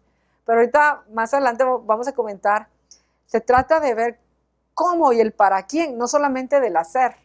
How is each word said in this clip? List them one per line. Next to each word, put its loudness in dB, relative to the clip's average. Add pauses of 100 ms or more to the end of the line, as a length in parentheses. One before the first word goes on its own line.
(460)
Pero 2
ahorita, 2
más -4
adelante, 0
vamos -2
a -8
comentar, -4 (600)
se -2
trata 2
de 0
ver -4 (540)
cómo 2
y 2
el 0
para 2
quién, -4
no -2
solamente 0
del 0
hacer, -2